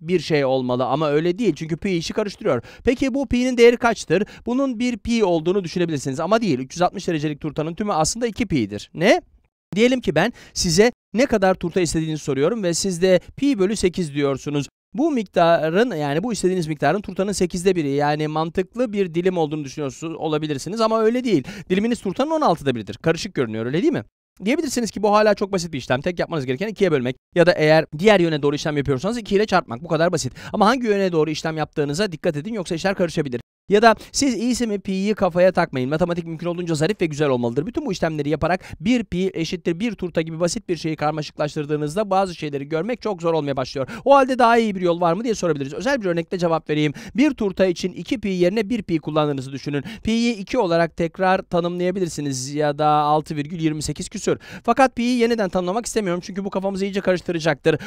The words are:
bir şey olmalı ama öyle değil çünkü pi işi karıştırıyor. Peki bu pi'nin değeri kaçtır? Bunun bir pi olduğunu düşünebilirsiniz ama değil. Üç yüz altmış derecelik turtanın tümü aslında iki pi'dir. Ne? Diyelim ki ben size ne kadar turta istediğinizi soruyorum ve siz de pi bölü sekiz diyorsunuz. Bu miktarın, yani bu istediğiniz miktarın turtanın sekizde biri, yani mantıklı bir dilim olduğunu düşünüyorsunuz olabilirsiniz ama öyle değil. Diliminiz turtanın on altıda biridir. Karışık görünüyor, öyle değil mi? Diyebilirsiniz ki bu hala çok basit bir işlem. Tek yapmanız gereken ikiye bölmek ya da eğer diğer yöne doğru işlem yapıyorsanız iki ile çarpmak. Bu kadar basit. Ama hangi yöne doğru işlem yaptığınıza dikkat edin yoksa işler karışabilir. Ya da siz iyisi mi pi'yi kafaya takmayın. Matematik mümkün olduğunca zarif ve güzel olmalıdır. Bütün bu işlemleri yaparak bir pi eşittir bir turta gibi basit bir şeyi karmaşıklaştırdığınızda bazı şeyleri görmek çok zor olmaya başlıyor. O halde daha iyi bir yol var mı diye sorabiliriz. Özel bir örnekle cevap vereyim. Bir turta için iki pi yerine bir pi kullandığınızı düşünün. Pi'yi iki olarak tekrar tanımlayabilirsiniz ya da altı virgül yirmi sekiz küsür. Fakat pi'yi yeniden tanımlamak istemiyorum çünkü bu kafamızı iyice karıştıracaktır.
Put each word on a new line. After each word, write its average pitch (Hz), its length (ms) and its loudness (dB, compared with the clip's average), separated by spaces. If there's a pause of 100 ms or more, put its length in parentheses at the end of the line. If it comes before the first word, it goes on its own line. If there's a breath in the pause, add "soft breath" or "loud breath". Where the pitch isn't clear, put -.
bir 170 200 0
şey 143 240 0
olmalı 127 400 0
ama 143 260 0
öyle 170 280 2
değil 202 180 2
çünkü 160 200 -6
pi 196 140 -4
işi 165 220 -2
karıştırıyor. 196 500 -2 (220 loud breath)
Peki 247 300 0
bu 277 140 -2
pi'nin 254 280 0
değeri 240 200 10
kaçtır? 208 500 0 (200 loud breath)
Bunun 254 320 0
bir 240 200 -2
pi 226 260 2
olduğunu 175 400 2
düşünebilirsiniz 156 560 -2
ama 196 200 2
değil. 165 180 0
Üç 131 160 -10
yüz 165 80 0
altmış 180 260 -2
derecelik 151 320 -2
turtanın 156 340 -4
tümü 208 180 -4
aslında 170 340 0
iki 220 200 -4
pi'dir. 104 480 -2
Ne? 220 260 4 (560)
Diyelim 247 240 4
ki 185 140 -2
ben 180 180 2 (220 loud breath)
size 185 380 4 (220)
ne 240 120 4
kadar 190 280 2
turta 180 260 -2
istediğinizi 160 420 -2
soruyorum 156 400 0
ve 175 120 0
siz 175 280 -2
de 185 180 6 (160 loud breath)
pi 277 220 0
bölü 196 180 2
sekiz 180 380 -2
diyorsunuz. 143 540 -2 (260)
Bu 330 160 0
miktarın, 180 840 2
yani 147 260 -2
bu 240 100 -4
istediğiniz 180 340 0
miktarın 156 340 0
turtanın 196 320 -4
sekizde 185 440 0
biri, 147 140 0
yani 147 380 0
mantıklı 185 640 -2
bir 190 220 -2
dilim 180 240 0
olduğunu 156 260 -2
düşünüyorsunuz 147 520 -8
olabilirsiniz 156 640 -4
ama 220 220 2
öyle 240 220 2
değil. 185 200 2 (260 loud breath)
Diliminiz 208 300 0
turtanın 233 300 -2
on 320 100 0
altıda 151 340 0
biridir. 104 200 -8
Karışık 170 400 -2
görünüyor, 113 320 -2
öyle 147 160 -2
değil 311 100 2
mi? 131 120 -4 (400)
Diyebilirsiniz 247 460 -2
ki 202 120 -6
bu 208 100 4
hala 214 220 4
çok 202 180 -4
basit 175 200 -4
bir 151 60 -6
işlem. 123 220 0
Tek 175 180 -4
yapmanız 156 280 -4
gereken 135 220 -2
ikiye 190 240 2
bölmek 131 240 0 (180)
ya 170 120 6
da 175 60 4
eğer 156 320 4 (140)
diğer 202 220 6
yöne 160 220 0
doğru 143 120 2
işlem 147 220 -4
yapıyorsanız 143 420 -2
iki 202 160 -4
ile 202 120 4
çarpmak. 156 380 -2
Bu 165 40 -14
kadar 165 240 2
basit. 131 200 -4 (200 loud breath)
Ama 196 140 4
hangi 240 200 2
yöne 196 260 2
doğru 156 180 2
işlem 160 260 -6
yaptığınıza 151 560 -2
dikkat 156 240 -2
edin 180 180 -6
yoksa 185 200 -6
işler 185 200 -2
karışabilir. 151 460 -2 (280)
Ya 208 140 6
da 226 120 8 (180 loud breath)
siz 269 220 0
iyisi 233 320 -2
mi 202 140 -4
pi'yi 190 340 -2
kafaya 180 380 4
takmayın. 135 380 -2
Matematik 165 360 -2
mümkün 165 200 -8
olduğunca 170 280 -4
zarif 160 260 0
ve 185 60 2
güzel 151 220 0
olmalıdır. 123 380 0
Bütün 294 200 -6
bu 220 60 -4
işlemleri 156 360 -2
yaparak 160 320 0 (200 loud breath)
bir 233 240 2
pi 185 300 -2
eşittir 165 460 -4
bir 226 140 -4
turta 175 280 -4
gibi 160 180 -8
basit 175 280 -2
bir - 80 -2
şeyi 160 200 -6
karmaşıklaştırdığınızda 151 1120 -4
bazı 190 240 0
şeyleri 143 340 -8
görmek 170 340 -4
çok 190 200 -4
zor 165 120 2
olmaya 143 220 -2
başlıyor. 131 320 -4 (160 loud breath)
O 269 100 6
halde 262 240 4
daha 233 200 6
iyi 220 160 0
bir 190 60 -6
yol 170 200 2
var 170 120 4
mı 202 120 -2
diye 240 100 0
sorabiliriz. 151 400 -2
Özel 254 260 -2
bir 202 60 -4
örnekle 170 320 -2
cevap 165 320 0
vereyim. 151 220 2 (220 loud breath)
Bir - 160 4
turta 196 360 0
için 185 260 -2
iki 214 280 -6
pi 208 80 -4
yerine 190 420 2
bir 233 120 -2
pi 165 160 -2
kullandığınızı 147 540 -2
düşünün. 139 320 -6 (180 loud breath)
Pi'yi 233 340 0
iki 196 220 -4
olarak 170 380 2
tekrar 185 460 0
tanımlayabilirsiniz 170 1120 -2
ya 147 240 0
da 151 80 2
altı 151 500 2
virgül 151 240 -6
yirmi 156 220 0
sekiz 151 260 -6
küsür. 185 300 -2 (260 loud breath)
Fakat 254 320 4
pi'yi 240 220 0
yeniden 226 300 0
tanımlamak 185 380 -2
istemiyorum 180 380 -2
çünkü 190 200 -8
bu 196 60 -6
kafamızı 196 340 -4
iyice 196 160 -4
karıştıracaktır. 165 880 0